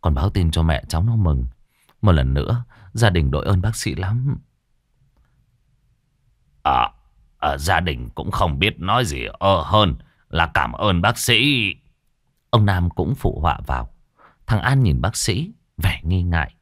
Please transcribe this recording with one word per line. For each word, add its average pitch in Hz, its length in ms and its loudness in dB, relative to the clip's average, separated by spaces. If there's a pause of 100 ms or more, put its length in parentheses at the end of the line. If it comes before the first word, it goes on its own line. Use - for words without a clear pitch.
Còn 78 140 2
báo 82 140 0
tin 85 220 2
cho 82 120 2
mẹ 80 240 0
cháu 82 160 -2
nó 117 120 2
mừng. 76 300 2 (560)
Một 104 100 6
lần 67 220 4
nữa, 120 300 -2 (300)
gia 113 160 4
đình 80 220 2
đội 73 140 -2
ơn 92 160 2
bác 110 140 0
sĩ - 200 -4
lắm." 123 440 -2 (2250)
"À, 62 280 2 (460)
à, 71 200 -2
gia 80 220 0
đình 65 360 -6
cũng - 160 -8
không 78 280 0
biết 101 200 0
nói 113 260 0
gì 67 200 -6 (140)
ơ 95 220 2
hơn 87 340 2 (340)
là 82 240 -2
cảm 58 200 -2
ơn 87 280 0
bác 110 160 0
sĩ." 117 560 0 (760)
Ông 110 160 4
Nam 90 240 0
cũng 80 260 -4
phụ - 260 -4
họa 80 260 0
vào. 64 220 -6 (580)
Thằng 110 140 0
An 135 220 2
nhìn 69 180 2
bác - 140 -2
sĩ, 147 360 -4 (260)
vẻ 85 260 -2
nghi 87 200 0
ngại. 82 380 -2